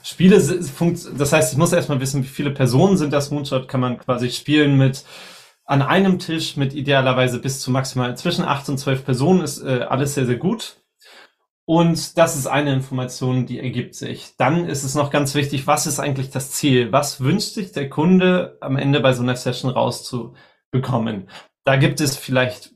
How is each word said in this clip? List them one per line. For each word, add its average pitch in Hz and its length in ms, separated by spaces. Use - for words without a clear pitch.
Spiele 190 380
si-, 175 240
funkt-, - 440
das 143 140
heißt, 156 200
ich 131 60
muss 170 120
erstmal 147 280
wissen, 131 240
wie - 40
viele 143 220
Personen 139 480
sind 147 160
das. 139 160
Moonshot 139 380
kann 131 120
man 123 200
quasi 123 320
spielen 143 440
mit, 135 300
an 135 180
einem 180 340
Tisch 160 400
mit 139 160
idealerweise 127 640
bis 135 240
zu - 80
maximal 127 480
zwischen 170 260
acht 139 260
und 135 100
zwölf 135 260
Personen 147 360
ist, 143 200
äh, 127 260
alles 135 280
sehr, 131 100
sehr 123 120
gut. 220 400
Und 165 480
das 165 200
ist 131 100
eine 143 240
Information, 127 760
die 117 140
ergibt - 340
sich. - 440
Dann 165 320
ist 139 160
es 135 100
noch 143 140
ganz 143 260
wichtig, 139 320
was 147 180
ist 143 140
eigentlich 139 300
das - 220
Ziel? 123 420
Was 147 260
wünscht 156 360
sich 208 180
der 139 160
Kunde 180 720
am 135 160
Ende 139 240
bei 131 100
so 123 100
einer 123 140
Session 127 340
rauszubekommen? 120 1600
Da 135 100
gibt 143 240
es 143 160
vielleicht - 600